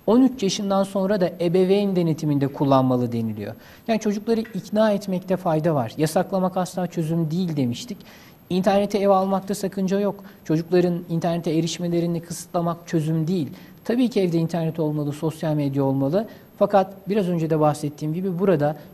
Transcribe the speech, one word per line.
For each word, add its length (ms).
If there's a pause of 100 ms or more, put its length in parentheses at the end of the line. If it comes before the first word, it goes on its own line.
On 160
üç 200
yaşından 420
sonra 360
da 200
ebeveyn 560
denetiminde 520
kullanmalı 640
deniliyor. 420 (340)
Yani 120
çocukları 400
ikna 520
etmekte 440
fayda 380
var. 220
Yasaklamak 600
asla 300
çözüm 440
değil 260
demiştik. 420 (520)
İnternete 480
ev 100
almakta 460
sakınca 460
yok. 240 (200)
Çocukların 640
internete 420
erişmelerini 680
kısıtlamak 680
çözüm 380
değil. 220 (360)
Tabii 260
ki 100
evde 180
internet 420
olmalı, 320
sosyal 420
medya 300
olmalı. 420 (320)
Fakat 500
biraz 200
önce 220
de 100
bahsettiğim 540
gibi 240
burada 380 (180)